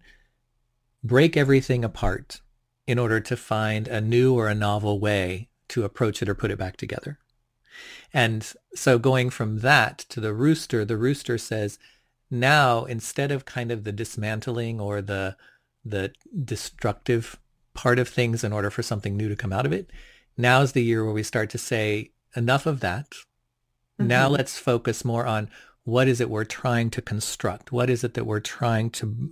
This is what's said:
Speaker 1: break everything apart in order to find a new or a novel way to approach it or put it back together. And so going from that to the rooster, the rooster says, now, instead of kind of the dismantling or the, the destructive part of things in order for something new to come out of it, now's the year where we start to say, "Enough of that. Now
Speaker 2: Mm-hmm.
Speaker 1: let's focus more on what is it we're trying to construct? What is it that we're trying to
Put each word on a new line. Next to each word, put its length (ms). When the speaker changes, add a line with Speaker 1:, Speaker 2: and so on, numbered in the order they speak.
Speaker 1:
break 320
everything 480
apart 580
in 120
order 200
to 180
find 500
a 140
new 340
or 120
a 80
novel 440
way 500
to 140
approach 380
it 80
or 60
put 160
it 60
back 200
together. 420
And 380
so 240
going 300
from 300
that 400
to 100
the 140
rooster, 520
the 120
rooster 400
says, 420
now, 560
instead 460
of 140
kind 260
of 120
the 80
dismantling 880
or 220
the, 340
the 300
destructive 920
part 260
of 100
things 340
in 100
order 160
for 140
something 340
new 120
to 60
come 180
out 120
of 80
it, 180
now's 360
the 100
year 220
where 80
we 100
start 260
to 80
say, 540
"Enough 300
of 160
that. 320
Now 280
Speaker 2:
Mm-hmm. 60
Speaker 1:
let's 260
focus 460
more 200
on 240
what 240
is 140
it 80
we're 160
trying 460
to 100
construct? 720
What 180
is 140
it 120
that 100
we're 160
trying 500
to 400